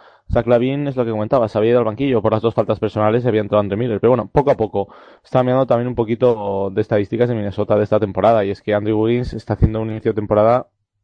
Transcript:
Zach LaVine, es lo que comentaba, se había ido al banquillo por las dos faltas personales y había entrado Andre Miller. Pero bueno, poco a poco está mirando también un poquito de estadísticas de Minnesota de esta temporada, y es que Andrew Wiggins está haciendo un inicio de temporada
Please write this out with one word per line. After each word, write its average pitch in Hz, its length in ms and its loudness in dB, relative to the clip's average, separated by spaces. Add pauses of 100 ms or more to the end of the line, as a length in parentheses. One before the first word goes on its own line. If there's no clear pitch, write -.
(320)
Zach 120 160 0
LaVine, 131 420 0
es 131 60 -8
lo 127 80 -2
que 113 80 -4
comentaba, 107 380 0
se - 80 -6
había 110 140 2
ido 123 80 4
al 117 60 0
banquillo 120 360 -2
por 107 100 2
las 107 100 2
dos 113 120 0
faltas 110 260 -2
personales 107 460 0
y - 20 0
había 107 140 2
entrado 101 180 0
Andre 101 160 -2
Miller. 110 240 -4
Pero 117 120 4
bueno, 110 200 0
poco 139 200 2
a - 40 0
poco 101 380 -4 (300)
está 127 200 0
mirando 127 220 2
también 120 240 0
un 120 60 -8
poquito 107 760 0
de 98 100 -2
estadísticas 107 460 -2
de 120 80 -4
Minnesota 104 400 -2
de 104 80 2
esta 107 160 0
temporada, 104 460 2
y 98 60 -2
es 98 100 -10
que 104 120 -2
Andrew 104 240 0
Wiggins 120 360 0
está 110 200 -6
haciendo 110 280 0
un 110 100 -6
inicio 110 200 -2
de 101 40 -8
temporada 107 520 2 (360)